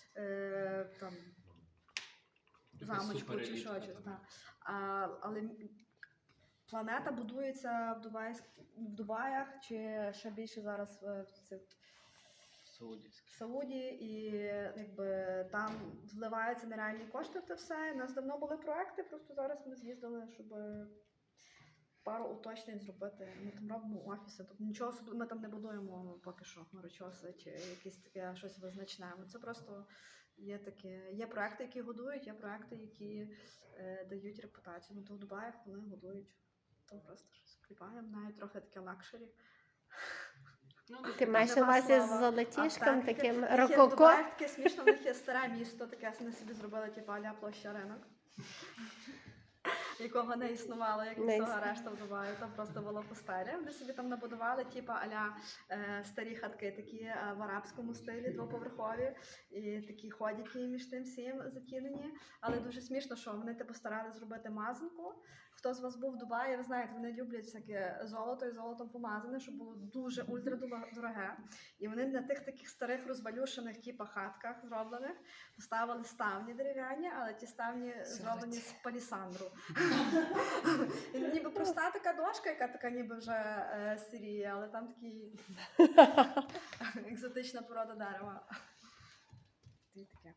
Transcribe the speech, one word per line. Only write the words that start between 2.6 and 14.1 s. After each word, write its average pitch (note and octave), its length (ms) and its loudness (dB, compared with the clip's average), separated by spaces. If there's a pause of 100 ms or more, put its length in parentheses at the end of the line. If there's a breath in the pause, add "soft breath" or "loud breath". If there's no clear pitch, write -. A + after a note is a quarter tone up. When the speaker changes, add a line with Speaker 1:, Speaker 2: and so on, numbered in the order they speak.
Speaker 2:
Якась - 160 -12
Speaker 1:
замочку G#3 260 -2
чи - 60 0
Speaker 2:
суперелітка A3+ 360 -4 (240)
Speaker 1:
що, - 60 -
чи F#3 60 -10
Speaker 2:
там. G3+ 100 -14
Speaker 1:
та. G3 180 -12 (400 loud breath)
А, G3 480 -2 (140)
але G#3+ 180 -4
м, A3 100 -4 (1200)
планета A3+ 420 -2
будується A#3+ 800 -4
в A3 140 -6
Дубайсь-, A3 360 -6 (340)
в A3 180 -8
Дубаях, B3+ 540 -2 (140)
чи A3 520 -4
ще A3 160 -10
більше A3 300 -8
зараз G3+ 420 -4
в, G3 200 -6
в G3 80 -14 (180)
цих F#3+ 120 -10 (1160 soft breath)
Speaker 2:
Саудівська. - 500 -14
Speaker 1:
в - 100 -20
Сауді, C4 400 -4 (220)
і, A3 200 -6 (560)